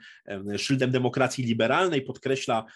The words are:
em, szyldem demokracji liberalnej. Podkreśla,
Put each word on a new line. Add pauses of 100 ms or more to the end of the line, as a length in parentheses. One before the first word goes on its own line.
(240)
em,
szyldem
demokracji
liberalnej.
Podkreśla, (120)